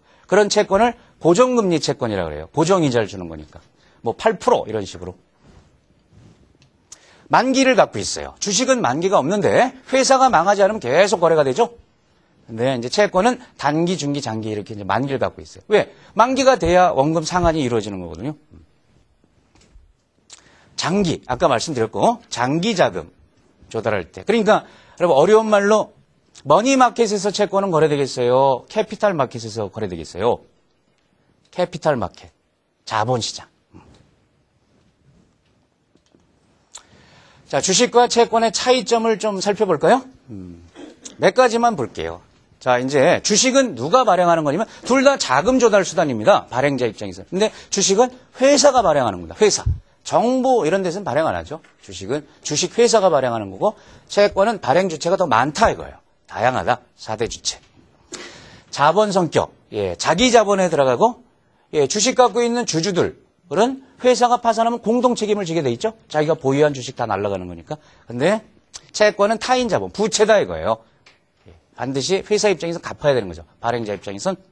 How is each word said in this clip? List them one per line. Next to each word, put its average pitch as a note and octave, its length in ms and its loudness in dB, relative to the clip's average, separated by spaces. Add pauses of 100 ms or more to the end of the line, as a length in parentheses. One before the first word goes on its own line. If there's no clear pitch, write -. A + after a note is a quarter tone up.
(280)
그런 G3+ 220 2
채권을 G#3 460 0 (240)
고정금리 G3 600 2
채권이라고 G#2 500 -4
그래요. D2+ 240 -12
고정 E3 300 2
이자를 A#2 240 0
주는 F#2 200 -12
거니까. D#2 320 -18 (420)
뭐 A2+ 140 -4
팔 - 240 -2
프로 - 280 0
이런 G#2+ 180 -6
식으로. F2+ 300 -14 (2000)
만기를 B3+ 480 2
갖고 D3+ 240 2
있어요. D2+ 400 -8
주식은 A#3 420 -2
만기가 E3+ 360 0
없는데 E3+ 560 0 (180)
회사가 C4 380 4
망하지 G3 340 2
않으면 G#3 160 2
계속 F3+ 400 2
거래가 D#3+ 240 4
되죠. C3+ 300 0 (760)
근데 A#2+ 280 -2
이제 A#2+ 140 -6
채권은 G#3 500 0 (180)
단기, E3 400 -2
중기, C#3+ 240 -6
장기 A2 280 -6
이렇게 G#2 240 -8
이제 G2+ 100 -12
만기를 A#2+ 340 -2
갖고 G2 240 -6
있어요. - 260 -20
왜? G3+ 260 0 (200)
만기가 B3+ 440 4
돼야 F3 320 4
원금 D#3 340 0
상환이 E3 380 0
이루어지는 G#2+ 400 -4
거거든요. F2 340 -12 (2500)
장기, E3 500 -2
아까 E3 220 0
말씀드렸고 A#2 800 0
장기 E3 460 -2
자금 F2+ 340 0 (600)
조달할 G#2 420 -4
때. F#2 140 -18
그러니까 G#3 400 0 (340)
여러분 E3 180 2
어려운 G#3+ 320 4
말로 G3+ 440 2 (500)
머니마켓에서 G#3 880 2
채권은 G3 400 -2
거래되겠어요? C3+ 960 0
캐피탈 G#3 460 -2
마켓에서 A2+ 560 -6
거래되겠어요? F2+ 680 -6 (1120)
캐피탈 E3+ 440 -4
마켓, F2+ 360 -10 (540)
자본시장. A2+ 640 -4 (4000)
자, C#3 140 -2
주식과 A#3 460 2
채권의 A3+ 440 2
차이점을 A3+ 680 0
좀 G#3 200 -4
살펴볼까요? G3 640 0 (260)
음, F2+ 380 -16 (500)
몇 F#3+ 180 2
가지만 A#3 400 2
볼게요. F2 440 -8 (400)
자, B2 200 0
이제 C3 420 2
주식은 A#3 540 0
누가 E3+ 300 0
발행하는 F3 380 2
거냐면 D#3 220 -2 (200)
둘 C4 180 2
다 C#4 140 4
자금 F3+ 420 0
조달 G#3 260 4
수단입니다. D3+ 640 0
발행자 C3 400 -2
입장에서. F#2+ 420 -12
근데 G3 220 -2 (180)
주식은 G3 400 2 (320)
회사가 C4+ 400 4
발행하는 C3 380 0
겁니다. E2+ 220 -14
회사. G3 220 2 (400)
정부 A#3+ 640 0
이런 F#3+ 160 0
데서는 F3+ 220 -6
발행 D3 240 -2
안 G2 80 -2
하죠. F2 240 -10 (220)
주식은 G2 440 -8 (160)
주식 D3+ 360 -6
회사가 A3+ 320 4
발행하는 A#2 420 0
거고 E3 240 -4 (320)
채권은 G3+ 540 2
발행 F3 280 0
주체가 E3 280 -4
더 F3+ 100 -2
많다 C#3+ 440 2
이거예요. C#2 220 -10 (320)
다양하다. A2+ 540 -2 (160)
사 A2 220 -12
대 A2+ 100 -4
주체. - 320 -10 (1120)
자본 F3+ 400 2
성격. D#3 420 -2 (200)
예, G2 220 -4
자기 G3+ 360 0
자본에 G3+ 380 4
들어가고 C#3+ 540 2 (500)
예, D3 140 2
주식 G#3+ 280 -2
갖고 A#3+ 260 2
있는 A#3 240 -2
주주들은 E3 500 -2 (880)
회사가 A#3+ 340 4
파산하면 A#3 420 0
공동 A#3+ 360 0
책임을 G#3 300 -2
지게 E3 160 -2
돼 C3 100 0
있죠. G#3+ 220 -4 (160)
자기가 D3+ 260 0
보유한 C#3+ 380 2
주식 B2+ 220 -12
다 A#2+ 100 -6
날아가는 G2 420 -4
거니까. F2 300 -14 (300)
근데 D#3 340 -2 (500)
채권은 G#3+ 480 0
타인 B3+ 300 -2
자본, G2 220 -2
부채다 G#3+ 480 2
이거예요. F2+ 380 -4 (680)
예, E2 60 -20 (220)
반드시 C3+ 540 -4
회사 G#3 200 0
입장에서 E3+ 300 -4
갚아야 C#3+ 340 -2
되는 G#2+ 140 -2
거죠. E2 160 -14 (180)
발행자 A#2 320 -4
입장에선. G2+ 420 -8 (160)